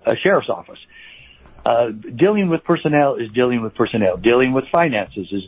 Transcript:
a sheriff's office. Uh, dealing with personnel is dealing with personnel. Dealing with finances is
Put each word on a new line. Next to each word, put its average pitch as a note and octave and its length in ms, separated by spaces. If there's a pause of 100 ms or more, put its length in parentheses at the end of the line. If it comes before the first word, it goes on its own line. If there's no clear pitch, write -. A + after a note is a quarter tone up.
a A2+ 180
sheriff's F3 260
office. - 280 (880)
Uh, A#2 240
dealing E3+ 600
with D#3+ 140
personnel D3 520
is A2+ 160
dealing B2 300
with A2 140
personnel. G#2 420
Dealing A#2+ 340
with C3+ 200
finances A2 600
is G2 160